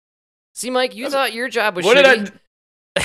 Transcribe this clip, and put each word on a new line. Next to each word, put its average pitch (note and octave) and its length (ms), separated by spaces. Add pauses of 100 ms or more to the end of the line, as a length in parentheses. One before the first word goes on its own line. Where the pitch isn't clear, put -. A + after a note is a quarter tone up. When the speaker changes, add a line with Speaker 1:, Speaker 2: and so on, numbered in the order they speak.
(560)
Speaker 1:
See, A3 140
Mike, B3+ 260
you A3+ 100
Speaker 2:
That's C#4 80
Speaker 1:
thought C4 200
your A#3+ 160
job G#3+ 260
was F3 100
Speaker 2:
What A#3 120
Speaker 1:
shitty. B3+ 280
Speaker 2:
did - 140 (560)
I - 100